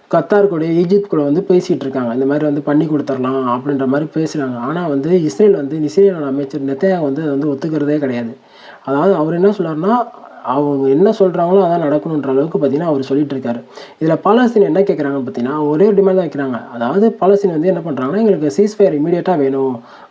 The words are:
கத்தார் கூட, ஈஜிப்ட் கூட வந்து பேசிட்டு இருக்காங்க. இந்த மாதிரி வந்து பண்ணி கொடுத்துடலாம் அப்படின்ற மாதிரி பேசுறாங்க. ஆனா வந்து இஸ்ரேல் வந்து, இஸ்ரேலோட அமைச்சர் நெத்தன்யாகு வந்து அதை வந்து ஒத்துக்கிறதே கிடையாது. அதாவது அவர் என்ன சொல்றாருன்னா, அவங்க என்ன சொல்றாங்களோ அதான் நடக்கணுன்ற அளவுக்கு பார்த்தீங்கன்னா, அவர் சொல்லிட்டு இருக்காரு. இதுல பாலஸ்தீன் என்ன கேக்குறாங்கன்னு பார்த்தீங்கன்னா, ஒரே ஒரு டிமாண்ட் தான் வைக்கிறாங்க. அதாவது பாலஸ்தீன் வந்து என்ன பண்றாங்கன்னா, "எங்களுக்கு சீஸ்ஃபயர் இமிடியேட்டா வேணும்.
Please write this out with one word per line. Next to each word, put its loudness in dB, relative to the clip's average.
கத்தார் 2
கூட, -2
ஈஜிப்ட் 2
கூட 0
வந்து 0
பேசிட்டு 0
இருக்காங்க. -4
இந்த 0
மாதிரி 0
வந்து 0
பண்ணி 0
கொடுத்துடலாம் -2
அப்படின்ற -2
மாதிரி -2
பேசுறாங்க. -4
ஆனா -6
வந்து 0
இஸ்ரேல் 2
வந்து, -4
இஸ்ரேலோட 2
அமைச்சர் -4
நெத்தன்யாகு -2
வந்து -2
அதை -2
வந்து -2
ஒத்துக்கிறதே -2
கிடையாது. -6
அதாவது 2
அவர் -2
என்ன 2
சொல்றாருன்னா, -2
அவங்க 0
என்ன 4
சொல்றாங்களோ 2
அதான் 0
நடக்கணுன்ற -2
அளவுக்கு 0
பார்த்தீங்கன்னா, 0
அவர் 0
சொல்லிட்டு -2
இருக்காரு. -6
இதுல 2
பாலஸ்தீன் 4
என்ன 2
கேக்குறாங்கன்னு -2
பார்த்தீங்கன்னா, -4
ஒரே 4
ஒரு 2
டிமாண்ட் 4
தான் 0
வைக்கிறாங்க. -4
அதாவது 0
பாலஸ்தீன் 4
வந்து 0
என்ன 0
பண்றாங்கன்னா, -4
"எங்களுக்கு 2
சீஸ்ஃபயர் 2
இமிடியேட்டா 0
வேணும். 0